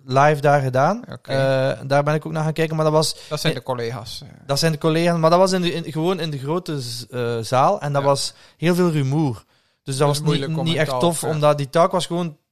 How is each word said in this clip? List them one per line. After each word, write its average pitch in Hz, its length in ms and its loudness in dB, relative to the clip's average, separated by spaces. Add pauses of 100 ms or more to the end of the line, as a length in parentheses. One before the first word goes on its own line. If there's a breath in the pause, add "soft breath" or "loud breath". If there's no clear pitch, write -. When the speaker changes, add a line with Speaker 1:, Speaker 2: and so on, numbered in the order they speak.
Speaker 1:
live 139 360 4
daar 143 200 4
gedaan. 139 500 0
Speaker 2:
Oké. 123 200 -14
Speaker 1:
Eh, 135 560 0
daar 139 160 2
ben 147 100 0
ik 156 120 -4
ook 160 60 -8
naar 160 120 -4
gaan 156 100 -2
kijken, 156 220 -2
maar 156 100 0
dat 156 80 2
was 156 220 2 (140 loud breath)
Speaker 2:
Dat 151 100 -6
zijn 151 140 -2
Speaker 1:
eh, 127 60 -8
Speaker 2:
de - 60 -14
collega's, 120 580 -8
eh. - 60 -18 (160)
Speaker 1:
dat 139 140 -2
zijn 165 120 2
de 147 60 -4
collega's, 165 420 2
maar 160 100 4
dat 175 100 6
was 190 120 4
in 185 100 0
de, 170 120 -2
in, 160 180 -6
gewoon 160 280 -2
in 165 100 -6
de 147 100 -6
grote 151 420 -4
z-, 120 220 -10
eh, 120 360 -4
zaal 135 420 2
en 147 120 -4
dat 139 80 0
Speaker 2:
Ja. 139 60 0
Speaker 1:
was 139 260 0 (240 soft breath)
heel 170 180 0
veel 175 160 2
rumoer. 143 420 0 (500)
Dus 135 140 -8
dat - 0 -
Speaker 2:
Dat 147 100 2
Speaker 1:
was 143 80 2
Speaker 2:
is 147 40 -4
Speaker 1:
niet, 151 80 -6
Speaker 2:
moeilijk 147 320 0
om 160 60 -2
Speaker 1:
niet 160 80 0
Speaker 2:
in 147 60 0
Speaker 1:
echt 147 100 0
Speaker 2:
talk, 127 120 -2
Speaker 1:
tof, 165 200 0
Speaker 2:
ja. 156 60 -6
Speaker 1:
omdat 151 300 2
die 143 120 -4
talk 175 220 2
was 180 140 -2
gewoon 170 320 -6 (140)